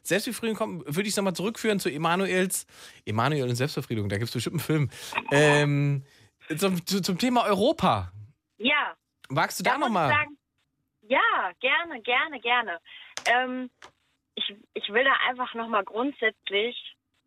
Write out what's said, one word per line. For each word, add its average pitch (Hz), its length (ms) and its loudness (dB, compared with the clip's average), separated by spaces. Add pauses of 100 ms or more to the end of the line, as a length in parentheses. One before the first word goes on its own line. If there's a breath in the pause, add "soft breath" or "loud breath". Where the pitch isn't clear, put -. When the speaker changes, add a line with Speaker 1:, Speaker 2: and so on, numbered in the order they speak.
Speaker 1:
Selbstbefriedigung 220 560 -2
kommen, 202 280 -6
würde 156 160 -2
ich 202 80 -4
es - 60 -2
nochmal 196 180 0
zurückführen 208 460 0
zu - 80 -2
Emanuels, 180 800 0 (400 loud breath)
Emanuel 127 420 2
und 123 60 0
Selbstbefriedigung. 120 560 -2
Da 101 80 0
gibt's 113 160 -4
bestimmt - 200 -4
einen 156 60 -2
Film. 151 300 0 (400 loud breath)
Ähm, 143 720 4 (560 soft breath)
zum, 185 260 0
zu, 196 160 0
zum 180 160 -2
Thema 247 300 2
Europa. 190 640 2 (480)
Speaker 2:
Ja. 277 360 -2 (360)
Speaker 1:
Magst 170 300 -2
du - 20 -4
Speaker 2:
Da 180 100 2
Speaker 1:
da 240 60 2
Speaker 2:
muss 285 100 0
ich 233 40 0
Speaker 1:
nochmal? 170 160 2
Speaker 2:
sagen, 294 300 0 (640)
ja, 277 480 2 (100)
gerne, 294 400 0
gerne, 254 400 -2
gerne. 233 380 0 (480 loud breath)
Ähm, 254 420 2 (680)
ich, - 200 -6 (160)
ich - 180 -8
will 233 140 2
da 269 80 4 (160)
einfach 247 240 -6
nochmal 226 320 -2
grundsätzlich 226 1120 -4 (300)